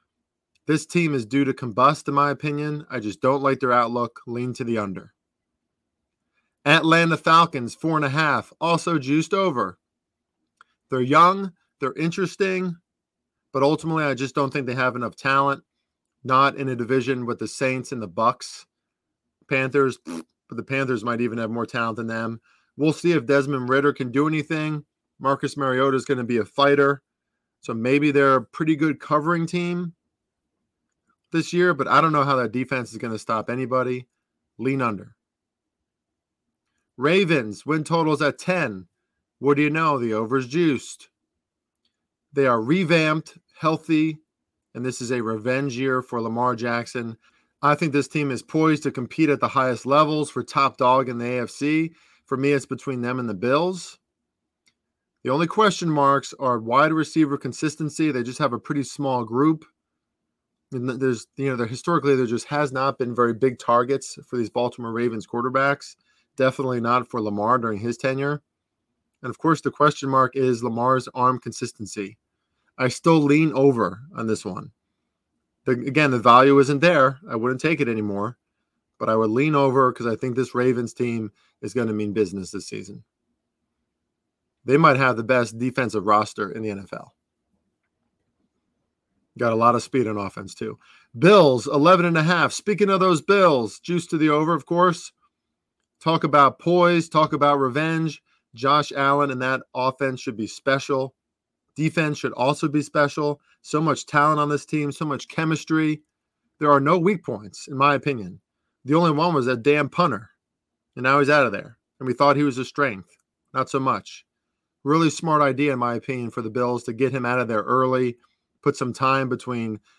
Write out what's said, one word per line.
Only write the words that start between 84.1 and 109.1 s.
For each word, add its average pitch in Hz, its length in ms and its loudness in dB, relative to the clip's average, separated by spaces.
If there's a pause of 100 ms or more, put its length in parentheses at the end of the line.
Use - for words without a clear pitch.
They 131 120 0
might 151 200 4
have 127 200 0
the 113 60 -6
best 117 340 -2
defensive 117 480 -4
roster 107 460 0
in 113 120 -10
the 107 80 -6
N 98 100 -10
F 95 120 -20
L. - 220 -16 (2250)
Got 117 140 0
a 113 40 0
lot 117 200 4
of 110 60 -4
speed 120 260 -2
on 107 80 -6
offense, 98 380 -10
too. - 260 -12 (360)
Bills, 143 520 6
eleven 175 380 4
and 170 120 2
a 156 60 2
half. 165 280 2
Speaking 202 380 -2
of 190 80 2
those 180 240 2
Bills, 165 560 4
juice 170 300 -4
to 165 100 -2
the 156 120 2
over, 156 220 2
of 147 140 -4
course. 175 460 0 (880)
Talk 160 240 0
about 139 340 4
poise, 175 500 2
talk 156 240 2
about 143 260 2
revenge. 156 640 -2 (320)
Josh 139 380 0
Allen 139 380 0
and 127 100 -6
that 131 220 -2 (120)
offense 131 460 -2
should 117 160 -8
be 107 100 -6
special. 135 680 -2 (600)
Defense 156 440 -2
should 127 160 -4
also 143 340 0
be 147 140 -2
special. 147 580 -2 (220)
So - 180 -2
much 156 260 -2
talent 151 320 2
on 147 100 0
this 147 180 -4
team, 147 260 -4
so - 120 -8
much 143 240 -6
chemistry. 160 760 -2 (560)
There 147 120 2
are 139 100 6
no 160 180 2
weak 175 260 0
points, 104 440 -12
in 131 80 -10
my 143 180 2
opinion. 110 460 -6 (440)
The 135 100 0
only 170 160 4